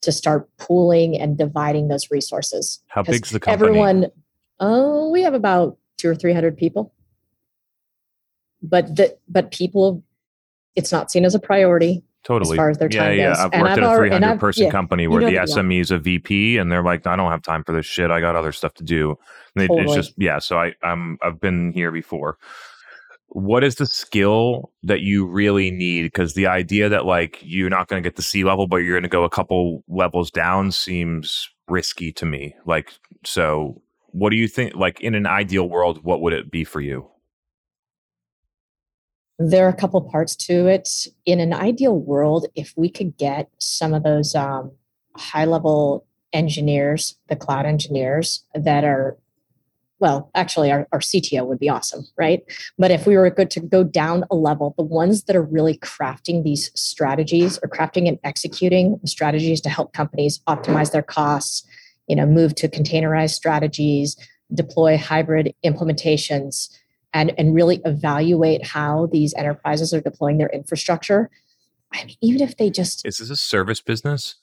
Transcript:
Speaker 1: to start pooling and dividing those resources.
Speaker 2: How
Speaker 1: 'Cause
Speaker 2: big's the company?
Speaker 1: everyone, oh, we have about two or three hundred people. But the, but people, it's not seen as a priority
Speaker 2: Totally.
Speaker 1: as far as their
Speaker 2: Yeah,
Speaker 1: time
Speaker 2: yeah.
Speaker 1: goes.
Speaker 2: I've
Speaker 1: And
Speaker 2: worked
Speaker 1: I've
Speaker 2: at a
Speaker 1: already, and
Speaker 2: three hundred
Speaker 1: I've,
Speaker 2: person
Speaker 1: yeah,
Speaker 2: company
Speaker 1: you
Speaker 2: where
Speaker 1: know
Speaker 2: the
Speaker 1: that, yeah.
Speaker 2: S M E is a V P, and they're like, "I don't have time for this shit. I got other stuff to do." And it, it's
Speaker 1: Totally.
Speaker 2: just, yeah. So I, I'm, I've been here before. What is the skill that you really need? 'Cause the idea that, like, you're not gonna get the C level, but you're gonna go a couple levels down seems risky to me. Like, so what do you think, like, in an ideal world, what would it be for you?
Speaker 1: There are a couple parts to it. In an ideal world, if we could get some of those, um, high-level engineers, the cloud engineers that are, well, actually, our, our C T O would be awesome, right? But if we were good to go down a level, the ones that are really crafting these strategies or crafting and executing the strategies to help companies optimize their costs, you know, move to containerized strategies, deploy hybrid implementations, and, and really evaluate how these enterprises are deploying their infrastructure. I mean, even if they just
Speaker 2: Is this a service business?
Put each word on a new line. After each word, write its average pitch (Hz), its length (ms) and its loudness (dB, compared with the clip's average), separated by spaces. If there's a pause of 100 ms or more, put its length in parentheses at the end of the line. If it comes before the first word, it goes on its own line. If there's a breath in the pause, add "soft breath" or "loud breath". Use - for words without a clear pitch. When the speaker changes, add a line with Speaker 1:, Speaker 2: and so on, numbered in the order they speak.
Speaker 1:
to 160 120 0
start 151 440 0
pooling 170 640 2
and 147 160 -2
dividing 147 520 0
those 143 220 -4
resources. - 760 -4
Speaker 2:
How - 160 -4
Speaker 1:
'Cause 120 140 0
Speaker 2:
big's 113 140 -6
the 110 80 -2
company? 214 300 2
Speaker 1:
everyone, 196 380 4 (540)
oh, 285 500 2
we 349 100 2
have 330 140 2
about 185 420 2 (220)
two 170 100 0
or 165 60 2
three 175 180 2
hundred 165 240 2
people. 180 380 -4 (1700)
But 165 340 0
the, - 220 4 (100)
but 180 220 0
people, 180 520 0 (720)
it's - 160 -2
not - 200 -2
seen 180 160 4
as 180 80 2
a 214 40 4
priority 180 640 4 (220)
Speaker 2:
Totally. 98 300 0
Speaker 1:
as - 20 0
far 151 140 4
as 147 80 -2
their 160 120 0
Speaker 2:
Yeah, 107 100 0
Speaker 1:
time 104 180 2
Speaker 2:
yeah. 95 100 4
Speaker 1:
goes. 87 120 2
Speaker 2:
I've 95 120 0
Speaker 1:
And 175 80 2
Speaker 2:
worked 185 120 4
Speaker 1:
I've 196 60 2
Speaker 2:
at 247 60 4
a - 40 4
Speaker 1:
already, 226 40 6
and 226 80 6
Speaker 2:
three 214 100 4
hundred 196 220 4
Speaker 1:
I've, 214 80 -2
Speaker 2:
person 104 240 2
Speaker 1:
yeah, 185 60 4
Speaker 2:
company 90 320 0
Speaker 1:
you 82 80 0
Speaker 2:
where - 100 4
Speaker 1:
know 233 60 4
Speaker 2:
the 226 80 2
Speaker 1:
that, 92 140 0
yeah. - 40 -4
Speaker 2:
S - 60 0
M 92 120 2
E 90 100 2
is 85 100 0
a 90 80 2
V 87 200 0
P, 104 380 0
and 87 160 0
they're 87 100 0
like, 87 240 0
"I 87 80 0
don't 92 160 0
have 82 120 -4
time 80 200 -4
for 82 100 -6
this 80 120 -2
shit. 85 260 -2
I 85 100 2
got 85 160 0
other 80 160 -2
stuff 78 240 -6
to 85 80 -16
do." 78 340 0 (360 loud breath)
And 98 100 0
it, - 0 -
it's 92 40 0
Speaker 1:
Totally. 147 280 2
Speaker 2:
just, - 200 -4
yeah. 82 220 0
So 87 200 -2
I, 85 140 -2 (100)
I'm, 85 380 -6
I've 82 220 -6
been 87 320 -2
here 85 180 -4
before. 78 460 -8 (960 loud breath)
What 104 300 0
is 135 140 0
the - 100 -4
skill 113 840 0 (100)
that 92 200 0
you 98 220 2
really 98 460 2
need? 87 420 -2
'Cause 85 220 -2
the 95 140 2
idea 92 400 0
that, 101 180 0
like, 85 360 0
you're 90 280 -4
not 92 160 0
gonna 95 140 -6
get 87 160 -6
the 90 60 -8
C 98 200 -2
level, 95 240 2
but 90 120 0
you're 87 180 0
gonna 90 120 -2
go 87 140 2
a 85 80 0
couple 90 560 -2
levels 87 460 -2
down 92 400 0
seems 85 760 -6 (200)
risky 85 460 -6
to - 120 -8
me. 73 300 -8 (100)
Like, 82 260 -2 (320)
so 76 560 -2 (280)
what 101 220 -2
do 107 60 2
you 113 120 0
think, - 260 -4
like, 90 260 -2
in 113 140 -4
an 104 140 -2
ideal 95 400 0
world, 85 340 0
what 82 200 -2
would 82 100 0
it - 180 -6
be 82 140 -4
for - 160 -10
you? 67 280 -8 (2250)
Speaker 1:
There 165 260 4
are 185 60 6
a 185 60 -2
couple 190 240 0
parts 160 340 -4
to 175 320 0
it. 185 400 0 (180)
In 175 140 2
an 170 160 0
ideal 240 420 0
world, 147 500 0 (100)
if 156 200 -10
we 170 140 0
could 185 260 -8
get 143 320 -4 (100)
some - 360 -4
of 151 80 0
those, 147 320 0
um, 135 380 -4 (440)
high-level 156 880 0 (280)
engineers, 147 840 -2 (120)
the 156 80 -2
cloud 139 280 -4
engineers 147 800 -2 (120)
that 147 260 0
are, 135 340 0 (840)
well, 143 340 0
actually, 165 380 0
our, - 200 -2
our - 100 -2
C - 180 0
T - 180 -2
O 127 60 -2
would 127 140 -4
be 143 100 0
awesome, 139 380 -4 (100)
right? 165 260 0 (360 loud breath)
But 185 120 4
if 180 160 2
we 202 120 6
were 185 100 8
good 185 220 2
to 175 100 -8
go 185 240 4
down 170 460 0
a 202 40 -2
level, 151 440 0
the 170 40 0
ones 165 420 0
that 190 120 0
are 170 60 4
really 156 340 0
crafting 156 680 -6
these 147 320 -2
strategies 160 880 0
or - 60 -6
crafting 175 400 -2
and 143 160 -2
executing 185 800 0
the 151 60 -8
strategies 156 520 0
to - 80 -4
help 151 240 -4
companies 147 560 -4
optimize 151 440 0
their 151 100 0
costs, 147 640 -4 (420 soft breath)
you 151 80 0
know, 147 80 2
move 156 300 4
to - 140 -2
containerized 156 640 0
strategies, 147 840 -2 (380 soft breath)
deploy 160 420 2
hybrid 156 580 0 (120)
implementations, 151 1080 -2 (380 soft breath)
and, 160 240 0
and 156 180 4
really 170 300 4
evaluate 156 800 0
how 151 480 -2
these 151 220 2
enterprises 151 580 -4
are 160 80 0
deploying 147 380 -2
their 151 100 0
infrastructure. 180 800 -2 (640)
I - 140 -10
mean, - 160 -20
even 240 180 2
if 262 160 -2
they 214 140 0
just - 360 -6
Speaker 2:
Is 104 120 -8
this 113 100 -12
a 143 80 -8
service 104 460 -2
business? 131 600 -6